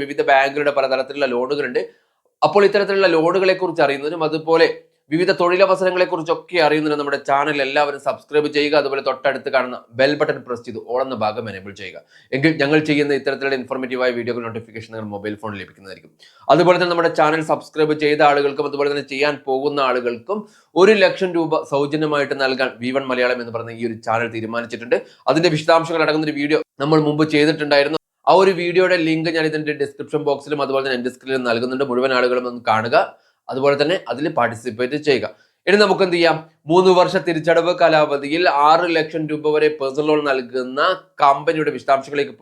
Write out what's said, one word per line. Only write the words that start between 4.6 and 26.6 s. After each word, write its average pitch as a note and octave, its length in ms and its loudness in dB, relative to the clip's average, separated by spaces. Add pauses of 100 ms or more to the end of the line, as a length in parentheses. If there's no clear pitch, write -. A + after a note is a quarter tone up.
വിവിധ F3 260 0
തൊഴിലവസരങ്ങളെ F#3 720 2
കുറിച്ചൊക്കെ E3 540 -4
അറിയുന്നതിനും D3+ 360 0
നമ്മുടെ C#3+ 180 -4 (100)
ചാനൽ C#3+ 360 0
എല്ലാവരും C#3+ 420 -2
സബ്സ്ക്രൈബ് D3 500 -2
ചെയ്യുക. D3 240 0
അതുപോലെ C3+ 260 -2
തൊട്ടടുത്ത് C3+ 480 -2
കാണുന്ന B2 220 0 (220)
ബെൽ C3+ 200 4
ബട്ടൺ C#3+ 180 -2 (100)
പ്രസ് A#2 200 -8
ചെയ്ത് A2 120 -12 (120)
all B2 140 -2
എന്ന C3 180 -8
ഭാഗം G#2+ 280 -4
എനേബിൾ F#2+ 280 -14
ചെയ്യുക. F2+ 200 -16 (340)
എങ്കിൽ C#3 180 2 (100)
ഞങ്ങൾ C#3+ 180 2 (100)
ചെയ്യുന്ന C#3+ 320 0
ഇത്തരത്തിലുള്ള C3+ 400 -4
ഇൻഫോർമേറ്റീവായ B2+ 580 -4
വീഡിയോകൾ A#2 280 -6
നോട്ടിഫിക്കേഷൻ A2 480 -12
നിങ്ങൾ A2 200 -10
മൊബൈൽ G#2 260 -8
ഫോണിൽ G#2 220 -8
ലഭിക്കുന്നതായിരിക്കും. F#2 500 -20 (360)
അതുപോലെ F3 320 6
തന്നെ F3 120 0
നമ്മുടെ E3 180 0 (100)
ചാനൽ D#3 300 2
സബ്സ്ക്രൈബ് D3+ 440 -2 (100)
ചെയ്ത D3+ 260 2
ആളുകൾക്കും C#3+ 400 0
അതുപോലെ C#3+ 220 -2
തന്നെ C#3+ 200 -6
ചെയ്യാൻ C#3+ 240 0 (120)
പോകുന്ന C#3 400 -2
ആളുകൾക്കും B2 520 -4 (420)
ഒരു G#3 120 8 (100)
ലക്ഷം F#3 340 0
രൂപ D#3 240 -2 (100)
സൗജന്യമായിട്ട് C#3+ 680 -2
നൽകാൻ C3 280 0 (120)
വി B2+ 140 -4
വൺ C#3 160 -4
മലയാളം B2 320 0
എന്ന് A#2 120 -12
പറയുന്ന A#2 240 -10
ഈ A#2 80 -6
ഒരു A2+ 80 -8 (100)
ചാനൽ A#2 300 -2
തീരുമാനിച്ചിട്ടുണ്ട്. A#2 600 -6 (340)
അതിന്റെ E3 240 2
വിശദാംശങ്ങൾ E3 520 2
അടങ്ങുന്ന D#3 240 -2
ഒരു C#3 120 -6
വീഡിയോ D3+ 180 0 (220)